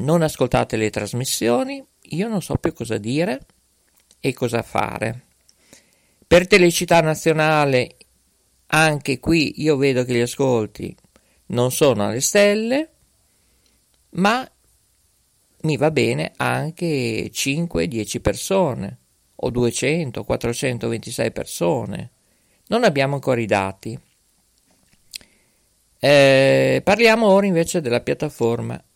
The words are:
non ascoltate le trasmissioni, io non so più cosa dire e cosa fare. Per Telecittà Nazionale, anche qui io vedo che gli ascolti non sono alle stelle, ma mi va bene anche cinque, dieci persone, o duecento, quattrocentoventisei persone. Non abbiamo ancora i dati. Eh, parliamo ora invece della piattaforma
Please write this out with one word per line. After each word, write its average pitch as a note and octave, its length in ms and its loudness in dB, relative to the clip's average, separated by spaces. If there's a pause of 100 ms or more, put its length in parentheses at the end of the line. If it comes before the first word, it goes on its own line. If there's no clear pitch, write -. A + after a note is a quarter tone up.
non E3 200 0
ascoltate B2 540 -2
le G#2+ 140 -2
trasmissioni, A#3 920 -4 (180)
io F3+ 260 -6
non G#3+ 160 -4
so - 140 -4
più D#3+ 160 -4
cosa A2+ 260 -6
dire D#3+ 480 -4 (720)
e C#3 140 -4
cosa A2+ 300 -4
fare. - 640 -6 (1000)
Per F3 220 4
Telecittà F3 520 4
Nazionale, D#3 920 0 (760)
anche D3 480 0
qui D#3+ 440 0
io D3+ 160 2
vedo C3 260 2
che B2 80 -4
gli A#2+ 80 2
ascolti A#2+ 760 -2 (520)
non B2 260 0
sono A#2+ 320 2
alle G#2+ 160 -2
stelle, A3 680 2 (1200)
ma A3 360 0 (1160)
mi D#3 160 0
va D3+ 120 2
bene C3 460 -2
anche B2+ 960 -4
cinque, E3 560 -2
dieci A2 320 -6
persone, B2+ 760 -2 (380)
o - 120 -4
duecento, B2 760 -2
quattrocentoventisei A#2+ 1080 -4
persone. A#2 800 -4 (560)
Non A#3+ 180 0
abbiamo C#3 300 2
ancora C3 260 0
i A2+ 60 -2
dati. G2 520 -2 (2000)
Eh, C3+ 880 6
parliamo A3 420 4
ora G3+ 200 4
invece E3+ 340 0
della A#2+ 220 0
piattaforma A#2+ 760 -4 (180)